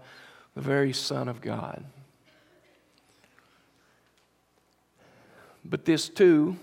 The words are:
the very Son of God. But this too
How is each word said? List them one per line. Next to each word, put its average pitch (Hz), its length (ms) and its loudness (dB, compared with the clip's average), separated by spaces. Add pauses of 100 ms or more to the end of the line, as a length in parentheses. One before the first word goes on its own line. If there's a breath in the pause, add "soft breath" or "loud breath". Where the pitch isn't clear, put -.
(540 soft breath)
the 139 60 -12
very 139 320 0
Son 127 360 -6
of 120 120 -12
God. - 440 -10 (3750 soft breath)
But 160 200 -8
this 160 240 0
too 175 540 4